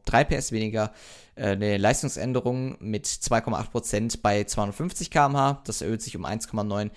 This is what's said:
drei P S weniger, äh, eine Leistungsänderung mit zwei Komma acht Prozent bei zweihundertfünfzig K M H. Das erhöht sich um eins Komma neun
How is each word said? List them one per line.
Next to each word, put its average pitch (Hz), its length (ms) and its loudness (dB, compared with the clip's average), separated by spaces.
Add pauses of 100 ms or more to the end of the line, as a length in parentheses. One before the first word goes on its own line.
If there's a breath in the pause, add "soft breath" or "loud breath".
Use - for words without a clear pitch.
drei 131 200 6
P 143 100 0
S - 180 -2
weniger, 110 400 -2 (440 loud breath)
äh, 101 160 0
eine 101 260 2
Leistungsänderung 127 1040 0
mit 107 260 -4
zwei - 340 0
Komma 113 200 -2
acht - 120 -6
Prozent 113 480 -2
bei 104 240 4
zweihundertfünfzig 110 680 -4
K 147 140 6
M 139 140 2
H. 139 260 2
Das - 160 -6
erhöht 110 220 -2
sich - 160 -8
um 87 80 -8
eins 110 220 -6
Komma 107 160 -2
neun 104 320 -2